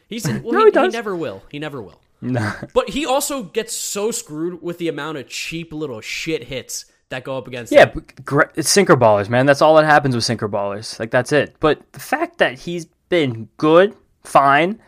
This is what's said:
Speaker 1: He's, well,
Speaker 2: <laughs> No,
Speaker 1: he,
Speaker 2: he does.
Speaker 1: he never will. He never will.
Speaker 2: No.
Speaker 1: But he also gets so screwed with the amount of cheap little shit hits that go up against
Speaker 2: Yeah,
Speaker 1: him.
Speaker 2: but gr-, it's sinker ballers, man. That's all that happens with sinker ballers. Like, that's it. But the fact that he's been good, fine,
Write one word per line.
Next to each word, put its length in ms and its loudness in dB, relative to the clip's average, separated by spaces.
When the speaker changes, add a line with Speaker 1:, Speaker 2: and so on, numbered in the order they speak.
Speaker 1:
He's, 180 -12
well, 140 -4
Speaker 2:
<laughs> 120 -16
No, 80 2
Speaker 1:
he, 60 6
Speaker 2:
he 40 10
does. 240 0
Speaker 1:
he 20 -6
never 180 -6
will. 360 -8
He 80 -12
never 240 -10
will. 180 -20
Speaker 2:
No. 280 -2
Speaker 1:
But 160 0
he 160 -6
also 380 -2
gets 340 -8
so 340 -6
screwed 520 -8
with 160 -10
the 100 -4
amount 300 -8
of 100 -14
cheap 420 -10
little 300 -10
shit 440 -8
hits 420 -12
that 140 -10
go 120 -8
up 100 -10
against 260 -8
Speaker 2:
Yeah, 140 8
Speaker 1:
him. 80 -6
Speaker 2:
but 300 -14
gr-, 180 0
it's 160 -4
sinker 260 6
ballers, 320 4
man. 160 2
That's 160 4
all 160 6
that 80 6
happens 300 4
with 100 -2
sinker 240 -4
ballers. 500 -8
Like, 120 -8
that's 200 0
it. 300 0
But 220 0
the 80 -20
fact 380 -6
that 220 -2
he's 260 -8
been 480 -2
good, 360 4
fine, 640 4